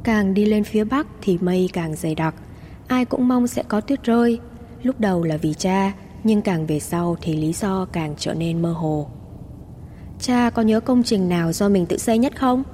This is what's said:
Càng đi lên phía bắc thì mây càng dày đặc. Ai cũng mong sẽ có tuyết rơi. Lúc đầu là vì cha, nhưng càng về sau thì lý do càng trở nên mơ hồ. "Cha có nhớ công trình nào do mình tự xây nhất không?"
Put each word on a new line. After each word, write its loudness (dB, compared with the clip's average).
Càng 2
đi 4
lên 4
phía 0
bắc 0
thì 2
mây 2
càng -4
dày -2
đặc. 0
Ai 2
cũng 0
mong 4
sẽ -4
có 0
tuyết -2
rơi. 4
Lúc -2
đầu 2
là 0
vì 0
cha, 0
nhưng 4
càng 0
về 0
sau -2
thì -2
lý 0
do -2
càng -4
trở -4
nên 0
mơ 0
hồ. -2
"Cha 2
có -2
nhớ 4
công 2
trình 2
nào 2
do 2
mình 4
tự -2
xây 2
nhất 0
không?" 2